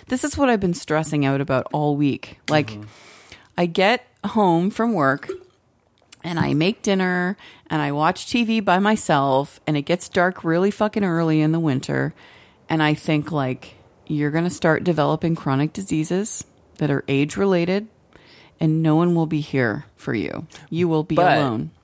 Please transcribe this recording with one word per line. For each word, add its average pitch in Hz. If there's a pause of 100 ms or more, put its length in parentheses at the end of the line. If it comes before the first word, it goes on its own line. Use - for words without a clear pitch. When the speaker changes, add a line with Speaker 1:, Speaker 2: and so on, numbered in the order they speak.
Speaker 1:
This 254
is 285
what 285
I've 233
been 185
stressing 156
out 139
about 135
all 147
week. 143 (100)
Like, 147
Speaker 2:
Mm-hmm. 104 (760)
Speaker 1:
I 175
get 190 (180)
home 190
from 233
work 139 (920)
and 170
I 143
make 170
dinner 185 (320)
and 156
I 143
watch 156
T 240
V 220
by 190
myself 143
and 151
it 143
gets 170
dark 180
really 175
fucking 214
early 165
in 156
the 165
winter. 139 (540)
And 156
I 151
think, 147
like, 135 (320)
you're 147
gonna 165
start 170
developing 156
chronic 143
diseases 180 (340)
that 151
are 139
age-related 180 (720)
and 160
no 156
one 175
will 165
be 156
here 131 (100)
for -
you. 110 (240)
You 170
will 156
be 165
Speaker 2:
But 165
Speaker 1:
alone. 139 (140)